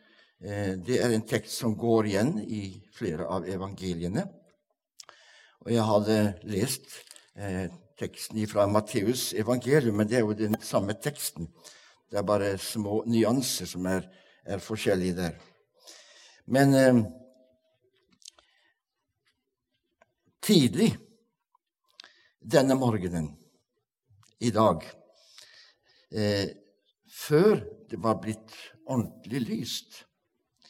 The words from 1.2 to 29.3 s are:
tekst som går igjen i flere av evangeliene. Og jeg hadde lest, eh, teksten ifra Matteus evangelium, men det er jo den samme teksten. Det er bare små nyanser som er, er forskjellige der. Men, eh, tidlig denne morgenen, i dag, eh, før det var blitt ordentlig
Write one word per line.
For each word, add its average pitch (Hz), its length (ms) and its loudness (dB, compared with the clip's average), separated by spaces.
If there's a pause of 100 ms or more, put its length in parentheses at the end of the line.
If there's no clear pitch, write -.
tekst - 320 -4
som 113 200 -2
går 113 280 2
igjen 107 260 0 (100)
i 107 200 -8 (320)
flere 85 320 -6
av 90 200 -6
evangeliene. 92 800 -6 (1400)
Og - 80 -10
jeg 117 80 4
hadde 107 360 2 (280)
lest, 107 400 -4 (480)
eh, 95 320 -6 (320)
teksten - 400 -10
ifra 104 280 2
Matteus 107 680 0
evangelium, 117 600 2
men 104 100 2
det 120 120 2
er 113 80 2
jo 104 80 -2
den 107 280 -2
samme 104 320 -2
teksten. 92 540 -8 (600)
Det 98 80 -2
er 104 40 0
bare 101 360 0
små 107 480 -4
nyanser 117 600 0
som 90 200 -6
er, 92 200 -2 (380)
er 98 140 -6
forskjellige 92 580 -2
der. 85 180 -4 (1120)
Men, 139 280 6
eh, 127 280 8 (3500)
tidlig 165 540 4 (1400)
denne 131 400 4
morgenen, 90 540 0 (1080)
i 117 120 0
dag, 101 340 4 (1300)
eh, 104 340 0 (640)
før 190 460 4 (340)
det - 80 -8
var 107 240 0
blitt 107 320 -8 (320)
ordentlig 123 600 -6